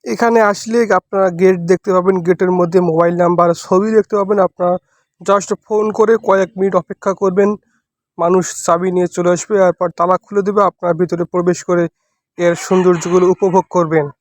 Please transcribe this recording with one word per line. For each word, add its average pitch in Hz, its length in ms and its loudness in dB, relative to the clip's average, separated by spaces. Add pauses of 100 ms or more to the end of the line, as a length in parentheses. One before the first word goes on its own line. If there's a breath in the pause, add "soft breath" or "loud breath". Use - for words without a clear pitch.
এখানে 233 340 0 (120)
আসলে 220 280 -4 (220)
আপনারা 190 280 -2 (120)
গেট 185 160 4 (140)
দেখতে 190 260 0
পাবেন, 185 200 0 (100)
গেটের 185 320 0
মধ্যে 175 200 0 (120)
মোবাইল 170 320 0
নাম্বার, 175 260 2 (160)
ছবি 190 320 0
দেখতে 214 240 0
পাবেন। 202 260 0
আপনারা 180 280 -2 (460)
just 196 300 0 (140)
ফোন 214 200 -2 (140)
করে 220 140 2 (160)
কয়েক 190 300 2
মিনিট 190 240 -2
অপেক্ষা - 380 -6
করবেন, 196 280 0 (680)
মানুষ 175 260 0 (200)
চাবি 180 320 0
নিয়ে 180 200 0
চলে 175 180 0
আসবে, 175 200 -6 (120)
এরপর 180 220 -2 (100)
তালা 180 260 0
খুলে 202 220 -4
দেবে, 208 140 0 (100)
আপনারা 175 300 -4
ভিতরে 175 320 -2
প্রবেশ 175 260 -2 (100)
করে 175 160 0 (540)
এর 175 160 2 (120)
সৌন্দর্যগুলো 180 580 2 (100)
উপভোগ 185 300 0 (120)
করবেন। 160 280 0 (160)